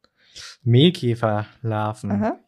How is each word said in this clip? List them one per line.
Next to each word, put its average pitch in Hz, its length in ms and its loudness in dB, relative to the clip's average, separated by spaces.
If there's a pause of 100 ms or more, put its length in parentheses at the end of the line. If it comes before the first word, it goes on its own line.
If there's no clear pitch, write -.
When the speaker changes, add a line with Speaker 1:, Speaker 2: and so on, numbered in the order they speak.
(640)
Speaker 1:
Mehlkäferlarven. 110 1500 0
Speaker 2:
Aha. 214 360 -4